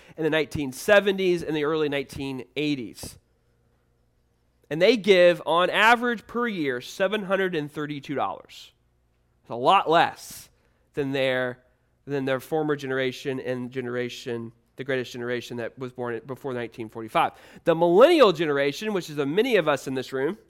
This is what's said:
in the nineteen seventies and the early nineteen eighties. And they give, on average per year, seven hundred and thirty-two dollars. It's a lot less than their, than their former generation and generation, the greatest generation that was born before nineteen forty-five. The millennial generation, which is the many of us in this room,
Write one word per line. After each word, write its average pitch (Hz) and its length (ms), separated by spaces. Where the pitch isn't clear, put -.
in 160 80
the 156 40
nineteen 147 440
seventies 190 680
and 156 120
the 151 80
early 156 240
nineteen 135 560
eighties. 139 600
And 160 120
they 226 160
give, 175 480
on 170 240
average 226 580
per 240 180
year, 147 360
seven 196 420
hundred 185 320
and 147 160
thirty-two 147 440
dollars. - 580
It's - 80
a 117 40
lot 151 340
less - 600
than 139 200
their, 127 460
than 139 200
their 131 160
former 151 340
generation 131 640
and 123 320
generation, 123 800
the 139 80
greatest 131 300
generation 123 440
that 117 220
was 127 140
born 120 320
before 135 280
nineteen 120 360
forty-five. 117 420
The 165 120
millennial 202 580
generation, 147 600
which 175 160
is 151 60
the 143 100
many 214 300
of 170 120
us 143 200
in 139 60
this 131 180
room, 143 260